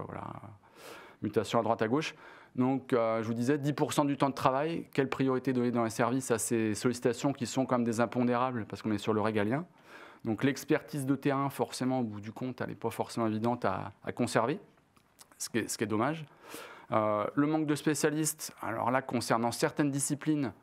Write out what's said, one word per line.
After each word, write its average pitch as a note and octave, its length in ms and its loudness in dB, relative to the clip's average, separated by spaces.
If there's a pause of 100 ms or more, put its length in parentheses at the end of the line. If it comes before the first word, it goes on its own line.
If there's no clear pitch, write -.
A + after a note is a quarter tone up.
voilà, - 200 -10 (960)
mutation A2 380 0
à - 20 2
droite A2 200 2
à A2 60 2
gauche. D3 280 -2 (400)
Donc, B2+ 360 0
euh, A2+ 300 2
je A2 60 -4
vous A#2 60 -2
disais, A#2+ 240 2
dix C#3+ 140 0
pour C#3 200 0
cent D3+ 120 2
du C#3+ 120 0
temps C#3+ 120 2
de C3 60 -4
travail, C#3+ 580 0
quelle C3+ 160 2
priorité C3 440 0
donner B2 180 2
dans A#2+ 140 2
les A2 60 0
services B2+ 420 2
à A2+ 60 2
ces A2 360 0
sollicitations B2 580 0
qui A#2 140 -4
sont C3 180 0
quand B2+ 120 2
même A#2+ 80 2
des A2+ 160 0
impondérables B2 680 0
parce - 140 -10
qu'on A2 80 -2
est G#2 80 0
sur A2 140 0
le G#2+ 80 2
régalien. A2 440 2 (600)
Donc, A2 180 0
l'expertise C#3+ 640 0
de C#3 80 2
terrain, C#3 340 0
forcément, C3 520 -2
au - 20 2
bout G#2+ 180 -4
du G#2+ 120 -10
compte, B2+ 280 -6
elle A2+ 100 -4
n'est A2 40 -8
pas A2+ 160 -4
forcément A2+ 380 -2
évidente A2+ 360 0
à, G2 280 -2 (120)
à - 60 -6
conserver, A#2+ 480 2 (800)
ce - 100 -6
qui A#2 100 0
est, G2+ 100 0
ce - 100 -6
qui A#2 60 0
est - 20 -2
dommage. C3 400 -2 (640)
Euh, G#2+ 340 2 (120)
le D3 100 6
manque D#3 200 2
de D3 100 2
spécialistes, D3+ 840 0
alors A2 300 -2
là, C3 100 2
concernant A#2+ 520 0
certaines D3 400 2
disciplines C#3 600 0 (100)